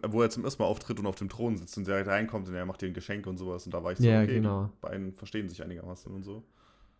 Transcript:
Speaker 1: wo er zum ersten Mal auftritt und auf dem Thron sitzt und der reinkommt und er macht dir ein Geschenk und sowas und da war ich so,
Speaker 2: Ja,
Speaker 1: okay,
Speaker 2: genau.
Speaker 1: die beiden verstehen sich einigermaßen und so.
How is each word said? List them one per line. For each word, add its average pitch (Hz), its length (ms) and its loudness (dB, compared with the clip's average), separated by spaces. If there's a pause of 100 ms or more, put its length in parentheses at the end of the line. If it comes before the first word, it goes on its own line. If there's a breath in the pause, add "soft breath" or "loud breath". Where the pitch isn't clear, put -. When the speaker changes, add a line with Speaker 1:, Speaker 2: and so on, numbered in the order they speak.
Speaker 1:
wo 110 140 4
er 113 80 8
zum 117 140 -4
ersten - 200 0
Mal 92 40 6
auftritt 101 320 -2
und 101 60 -2
auf 95 100 0
dem 98 140 -4
Thron 113 280 0
sitzt 87 200 -10
und 95 100 -2
der 98 180 2
reinkommt 104 420 0
und 92 80 -6
er 90 100 -4
macht 92 160 -6
dir 95 60 -2
ein 90 60 -4
Geschenk 98 340 -6
und 92 100 -4
sowas 90 280 -6
und 87 80 -10
da 87 100 -2
war 87 80 0
ich 92 80 -2
so, 123 80 8
Speaker 2:
Ja, 110 160 10
Speaker 1:
okay, 113 120 4
Speaker 2:
genau. 101 300 2
Speaker 1:
die 101 160 -6
beiden 95 320 -6
verstehen 101 360 -6
sich 90 140 -10
einigermaßen 90 500 -10
und 98 100 -10
so. 101 200 -12 (560 soft breath)